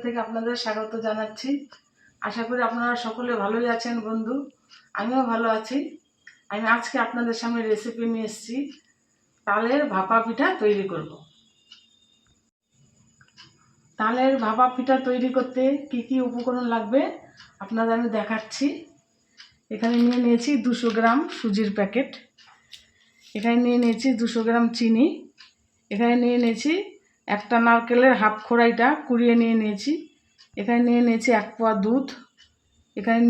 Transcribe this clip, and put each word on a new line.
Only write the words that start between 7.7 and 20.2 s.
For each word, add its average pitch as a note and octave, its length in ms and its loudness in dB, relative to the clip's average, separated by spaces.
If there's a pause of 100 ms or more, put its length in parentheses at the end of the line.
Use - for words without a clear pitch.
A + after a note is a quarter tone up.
নিয়ে A3+ 180 -6
এসেছি, A#3 260 -12 (920)
তালের A#3 360 0 (120)
ভাপা F#3+ 320 2
পিঠা A#3+ 200 -2 (160)
তৈরি G3+ 300 2
করব। D3+ 180 -8 (3000)
তালের B3 340 2 (120)
ভাপা A3 300 4
পিঠা C4 220 0 (120)
তৈরি B3 280 0
করতে B3+ 260 -2 (280)
কি A#3+ 180 -4
কি C4 80 0 (120)
উপকরণ B3 360 -4 (100)
লাগবে A3+ 260 0 (640)
আপনাদের A3+ 340 -2
আমি A#3+ 100 -2 (100)
দেখাচ্ছি। G#3+ 480 -4 (1080)
এখানে A#3 220 0 (100)
নিয়ে B3 180 2